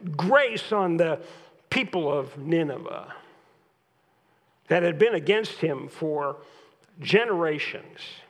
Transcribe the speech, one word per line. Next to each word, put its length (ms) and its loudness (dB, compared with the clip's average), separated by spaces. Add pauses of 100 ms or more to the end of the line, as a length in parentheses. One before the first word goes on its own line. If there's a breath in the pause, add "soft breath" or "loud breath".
(180)
grace 560 2
on 240 2
the 240 2 (480 loud breath)
people 420 0
of 260 -4
Nineveh 760 -2 (1500 loud breath)
that 160 4
had 160 0
been 160 4
against 440 0
him 280 -2
for 480 -4 (640 loud breath)
generations. 1000 0 (280)